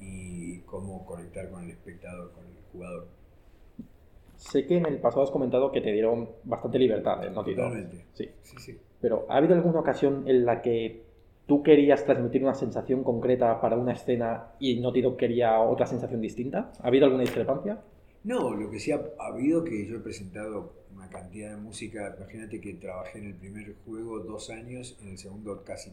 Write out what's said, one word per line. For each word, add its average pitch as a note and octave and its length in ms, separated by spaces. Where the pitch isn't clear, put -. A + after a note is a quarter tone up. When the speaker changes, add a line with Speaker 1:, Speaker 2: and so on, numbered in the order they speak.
Speaker 1:
y F2+ 600
cómo F#2+ 440
conectar F#2 460
con F2+ 140
el E2+ 60
espectador, F2 640
con F2 120
el F2+ 80
jugador. F2 360
Speaker 2:
Sé - 300
que F3 100
en E3+ 100
el C#3+ 140
pasado C3+ 240
has C3+ 60
comentado C3 420
que B2+ 80
te G#2+ 120
dieron A2+ 360
bastante A#2+ 340
libertad G#2+ 480
en F#2+ 80
Naughty G#2 200
Dog. - 160
Speaker 1:
Totalmente. F#2 340
Speaker 2:
Sí. - 140
Speaker 1:
Sí, - 180
sí. - 180
Speaker 2:
Pero, A2 280
¿ha A#2+ 100
habido E3 160
alguna E3 260
ocasión C#3 480
en B2+ 160
la A#2+ 180
que A2+ 400
tú C#3+ 160
querías C#3+ 420
transmitir B2+ 380
una C3 120
sensación B2+ 480
concreta B2 580
para A#2 160
una B2 160
escena A#2 680
y B2+ 200
Naughty B2 220
Dog B2 140
quería A#2 440
otra A#2+ 260
sensación A#2+ 340
distinta? C3 600
¿Ha - 60
habido C3 200
alguna C3 180
discrepancia? C#3 580
Speaker 1:
No, G3 320
lo G#2 160
que A2 80
sí C#3+ 140
ha, - 100
ha - 140
habido D3 320
que G#2+ 220
yo A2+ 100
he A2 40
presentado G2+ 760
una F#2+ 160
cantidad F#2 400
de G#2 60
música. G#2 600
Imagínate G#2+ 440
que G2 140
trabajé F#2 440
en G2+ 80
el F#2+ 80
primer G2+ 400
juego A2+ 360
dos G#2+ 300
años, A#2+ 520
en G2+ 60
el F#2+ 100
segundo G2+ 460
casi - 280